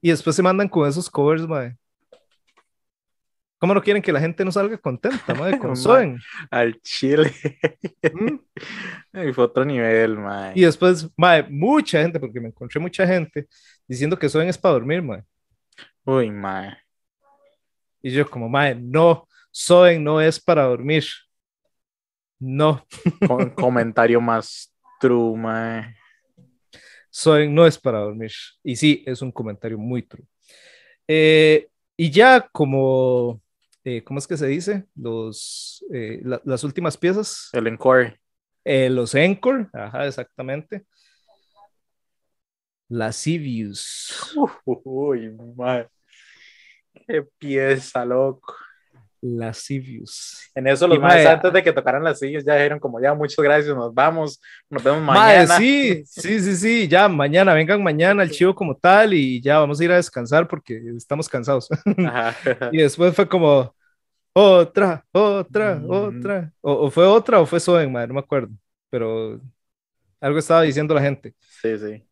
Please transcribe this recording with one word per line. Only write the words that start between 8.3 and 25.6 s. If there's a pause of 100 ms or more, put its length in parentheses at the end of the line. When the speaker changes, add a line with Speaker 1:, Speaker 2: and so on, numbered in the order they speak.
Speaker 2:
Y
fue
otro
nivel,
ma.
Speaker 1:
Y
después,
ma,
mucha
gente,
porque
me
encontré
mucha
gente (360)
diciendo
que
Soen
es
pa'
dormir,
ma. (840)
Speaker 2:
Uy,
ma. (1200)
Speaker 1:
Y
yo
como,
ma,
no, (240)
Soen
no
es
para
dormir. (1400)
No.
<laughs>
Speaker 2:
Co-,
comentario
más (260)
true,
ma. (1160)